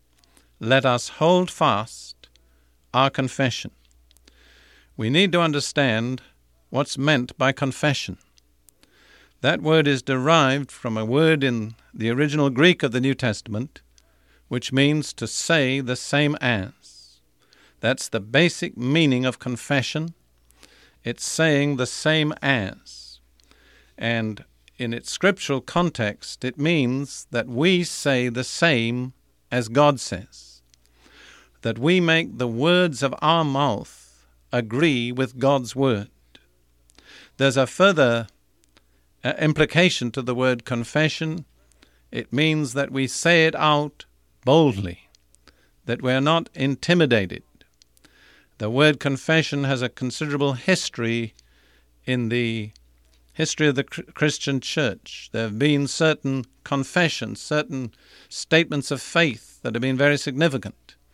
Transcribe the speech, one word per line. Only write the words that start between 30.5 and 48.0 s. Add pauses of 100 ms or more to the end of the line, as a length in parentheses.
that
we
make
the
words
of
our
mouth (280)
agree
with
God's
word. (1300)
There's
a
further, (1000)
uh,
implication
to
the
word
confession. (680)
It
means
that
we
say
it
out (400)
boldly, (760)
that
we're
not
intimidated. (1160)